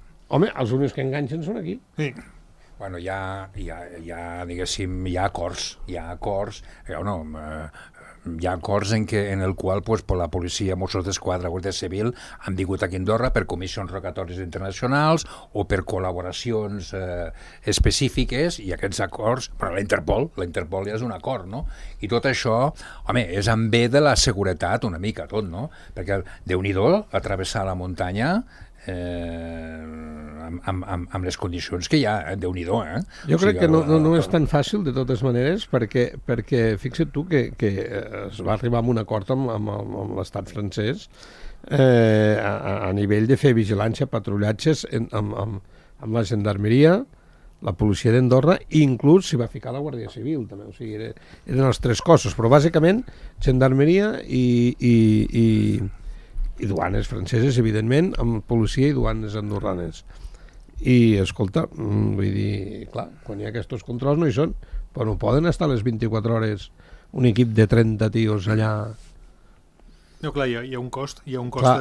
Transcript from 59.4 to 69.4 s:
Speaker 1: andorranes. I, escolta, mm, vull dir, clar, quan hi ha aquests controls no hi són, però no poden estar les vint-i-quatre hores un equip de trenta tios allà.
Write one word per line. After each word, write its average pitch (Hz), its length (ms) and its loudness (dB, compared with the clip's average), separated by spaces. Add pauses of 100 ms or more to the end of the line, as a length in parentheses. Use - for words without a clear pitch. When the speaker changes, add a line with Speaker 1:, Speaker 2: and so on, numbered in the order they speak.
Speaker 1:
andorranes. 98 640 -4 (800)
I, 120 380 6
escolta, 98 500 0
mm, 104 460 0
vull 101 180 0
dir, 101 560 -4
clar, 113 140 -8 (180)
quan 101 160 -10
hi 104 80 -6
ha 110 60 -8
aquests 117 320 -8
controls 131 340 0
no 165 80 4
hi 117 80 0
són, 151 160 0 (400)
però - 160 -2
no 104 140 0
poden 135 260 4
estar 160 220 0
les 120 160 2
vint-i-quatre 113 500 0
hores 110 320 -2 (480)
un 131 140 2
equip 113 260 4
de 110 140 8
trenta 110 420 4
tios 107 400 2
allà. 110 220 2 (1500)